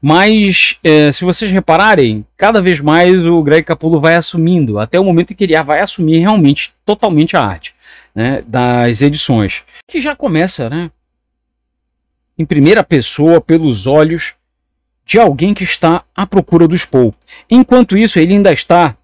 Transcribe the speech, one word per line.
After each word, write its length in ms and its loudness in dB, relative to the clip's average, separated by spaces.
Mas, 760 0
é, 260 4
se 140 -6
vocês 260 -4
repararem, 760 0
cada 240 0
vez 180 0
mais 460 2
o 180 0
Greg 220 0
Capullo 340 -2
vai 180 2
assumindo, 640 -2
até 220 -2
o 40 0
momento 280 0
em 20 -12
que 100 -4
ele 180 0
vai 180 -2
assumir 380 -2
realmente, 560 0
totalmente 540 0
a 40 0
arte, 320 -8
né, 320 -4
das 540 -2
edições. 640 -2
Que 140 -8
já 120 -6
começa, 540 -4
né, 220 -10
em 80 -4
primeira 400 2
pessoa, 560 0
pelos 460 -2
olhos 480 0
de 120 0
alguém 360 2
que 100 -8
está 400 -2
à 120 -4
procura 420 0
do 80 -2
Spawn. 340 0
Enquanto 460 2
isso, 220 0
ele 160 2
ainda 180 4
está 520 0